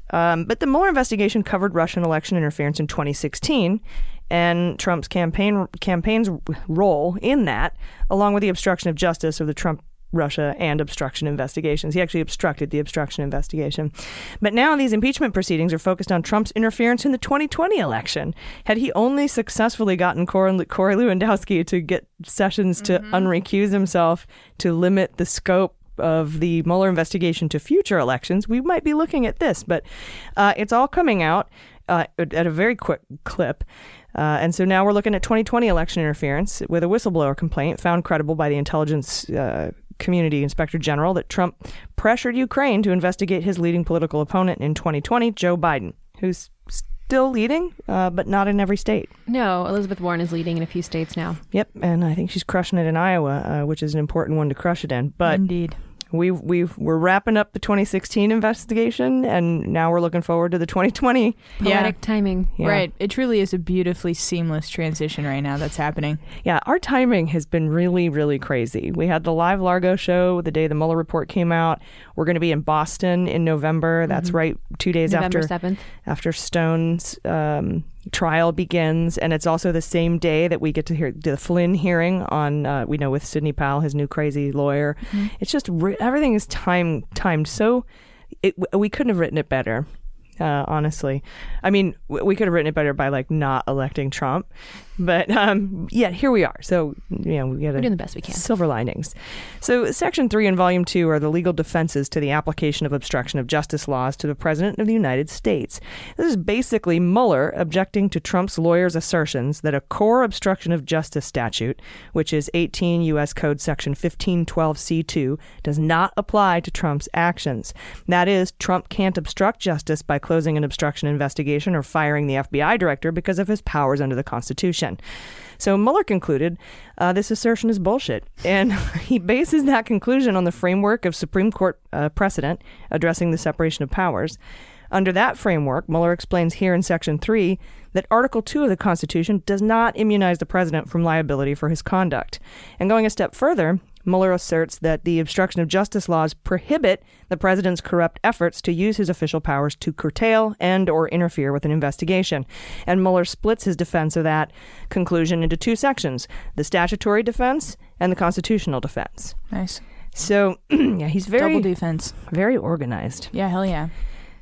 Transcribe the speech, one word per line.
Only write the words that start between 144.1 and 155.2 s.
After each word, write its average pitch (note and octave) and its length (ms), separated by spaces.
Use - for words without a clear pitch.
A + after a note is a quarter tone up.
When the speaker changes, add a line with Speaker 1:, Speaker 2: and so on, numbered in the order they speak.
Speaker 1:
asserts E3 480
that D#3+ 240
the E3+ 160
obstruction F3 420
of E3 60
justice F#3+ 400
laws D#3+ 280
prohibit G3 640
the F3 80
president's F#3 440
corrupt - 420
efforts E3+ 380
to F3 100
use G3 260
his F#3+ 120
official D#3 320
powers D3 360
to - 140
curtail A3 680
and F#3 300
or D#3+ 200
interfere E3 420
with C#3+ 140
an D3+ 60
investigation. D#3 720
And F#3 160
Mueller F#3 240
splits - 380
his F#3 120
defense D#3+ 400
of E3 80
that D#3 300
conclusion E3+ 520